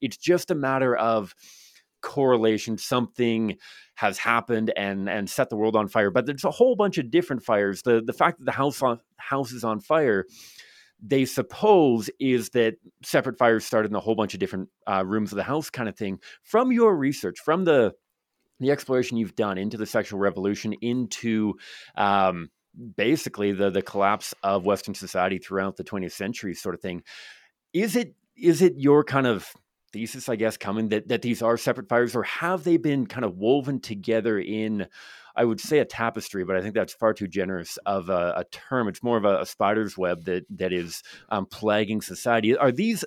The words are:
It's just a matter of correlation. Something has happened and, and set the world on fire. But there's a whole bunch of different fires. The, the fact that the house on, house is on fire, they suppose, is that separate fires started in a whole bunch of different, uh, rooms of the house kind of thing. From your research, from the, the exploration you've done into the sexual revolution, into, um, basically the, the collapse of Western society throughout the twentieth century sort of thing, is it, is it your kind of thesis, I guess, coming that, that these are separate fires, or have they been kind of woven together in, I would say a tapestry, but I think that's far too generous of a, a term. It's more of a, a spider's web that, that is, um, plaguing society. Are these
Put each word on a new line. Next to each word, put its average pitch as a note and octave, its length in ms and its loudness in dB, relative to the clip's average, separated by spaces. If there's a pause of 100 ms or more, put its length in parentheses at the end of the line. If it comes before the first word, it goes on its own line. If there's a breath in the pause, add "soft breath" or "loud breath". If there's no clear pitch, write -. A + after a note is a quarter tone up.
It's - 160 -6
just F3 320 0
a F3+ 40 0
matter C3 400 0
of A2 400 0 (680 soft breath)
correlation. A2+ 760 2
Something A2+ 800 -2 (380 soft breath)
has G2+ 240 0
happened A2+ 580 0
and, G2 320 -4
and G2 220 -4
set C3 180 0
the A2+ 80 -6
world G#2+ 180 2
on G#2 140 2
fire. G2+ 220 2
But A#2+ 160 2
there's C#3 180 -6
a D3 60 0
whole A#3+ 260 4
bunch G3+ 220 0
of A#2+ 120 -2
different D3+ 320 0
fires. G2+ 380 2
The, A2+ 240 4
the A#2 80 -4
fact - 280 0
that C3 40 -20
the B2 80 -2
house C3+ 300 -2
on, A#2+ 180 0 (160)
house C3+ 360 -6
is A#2 120 -10
on A2 160 -2
fire, B2 460 2 (760 soft breath)
they C3 240 2
suppose, C3+ 840 4 (100)
is B2+ 320 2
that A2+ 260 2 (280)
separate B2+ 320 0
fires A#2 300 4
started A2 240 0
in G#2 40 -4
a G2 60 -2
whole A2 140 0
bunch G#2 180 -2
of F#2 80 -8
different, F#2+ 300 -4 (160)
uh, F#2+ 180 0
rooms G#2 260 -2
of G2+ 60 -10
the G2 60 -2
house C#3+ 260 -4
kind A2+ 220 -6
of - 60 -12
thing. G2 220 -6 (240 loud breath)
From B3+ 300 0
your A3+ 240 6
research, C3+ 420 -2
from F3 280 0
the, B2 260 6 (680)
the C3 100 2
exploration B2+ 480 0
you've G#2 180 -4
done G2+ 220 -2
into A2 180 -6
the G#2+ 80 -6
sexual G#2 340 -2
revolution, G2 600 -2
into, A2+ 760 -2 (400 loud breath)
um, F#2+ 520 2 (480)
basically G#2 560 0
the, G2 160 2
the F#2+ 140 0
collapse G2+ 500 0 (100)
of G2 220 0
Western G2+ 300 0
society F#2+ 420 -2
throughout F#2+ 400 -6
the F2+ 80 -10
twentieth F#2 300 -8
century G2+ 400 -8
sort F2+ 200 -8
of E2+ 60 -12
thing, F2 220 -8 (720 loud breath)
is G3+ 200 0
it, A#3+ 200 -2 (200)
is D#3+ 280 4
it F3+ 160 8
your C#3+ 260 6
kind C3+ 220 2
of G#2 200 0 (460)
thesis, A#2 380 -8
I A#2 60 -2
guess, A2 200 0
coming G#2+ 320 -4
that, G#2 200 -2
that A#2 120 -2
these A2+ 220 -4
are D3 160 2
separate B2 320 -4
fires, A#2+ 260 2
or A2 60 0
have E3+ 420 -4
they E3+ 140 4
been C#3+ 280 0
kind A#2+ 200 -4
of F2+ 100 -4
woven C3 440 2
together A2 580 -2
in, G#2+ 480 -4 (480 loud breath)
I A#2+ 100 2
would A2 160 0
say D3+ 180 0
a B2+ 60 4
tapestry, G#2+ 600 -6
but F#2+ 120 -2
I F#2 60 0
think G2+ 120 -6
that's G2+ 200 -2
far A2 180 0
too G#2 160 -6
generous F2+ 560 -6
of F#2+ 240 -4
a, F2 300 0
a F2 60 -4
term. - 440 -4
It's F2+ 140 -8
more A#2+ 160 2
of G2+ 80 0
a, F#2+ 160 4
a - 40 -8
spider's G#2 500 -2
web F2 280 -2
that, F2+ 200 -4 (120)
that F2+ 160 -2
is, F2 300 -4 (260 loud breath)
um, G2 180 -4
plaguing G#2+ 540 0
society. A2+ 560 0
Are C3 160 4
these G3+ 340 -2